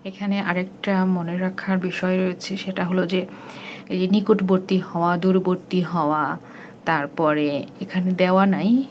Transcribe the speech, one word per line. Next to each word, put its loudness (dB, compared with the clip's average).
এখানে -2
আরেকটা 0
মনে 0
রাখার -2
বিষয় -2
রয়েছে, -2
সেটা -4
হলো 0
যে -2
এই -2
যে 2
নিকটবর্তী 2
হওয়া, 0
দূরবর্তী 0
হওয়া, 0
তারপরে 0
এখানে -2
দেওয়া 4
নাই 2